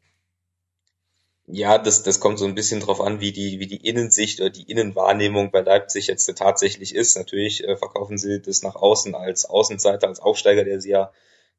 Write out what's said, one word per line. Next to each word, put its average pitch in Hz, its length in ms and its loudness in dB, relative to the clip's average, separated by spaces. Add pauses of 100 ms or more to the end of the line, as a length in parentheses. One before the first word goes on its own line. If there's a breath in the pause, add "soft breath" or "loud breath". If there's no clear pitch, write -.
(1500)
Ja, 101 320 4
das, 110 240 2
das 98 160 0
kommt 104 180 2
so 98 80 -2
ein 98 80 -2
bisschen 107 280 -4
drauf 98 200 -2
an, 104 180 -2
wie 101 120 -4
die, 98 280 -8
wie 98 60 -8
die 98 220 -8
Innensicht 110 540 0
oder 95 100 0
die - 180 -20
Innenwahrnehmung 101 800 0
bei 95 120 2
Leipzig 98 440 2
jetzt 95 320 -2
tatsächlich 98 560 0
ist. - 240 2
Natürlich, 101 460 -6
äh, 98 120 -2
verkaufen 101 440 -8
sie 101 200 -4
das 98 220 -2
nach 95 140 -8
außen 101 400 2
als 92 300 -4
Außenseiter, 101 600 2
als 92 120 -6
Aufsteiger, 104 460 4
der 98 160 -4
sie 98 100 -6
ja 98 200 2 (480 soft breath)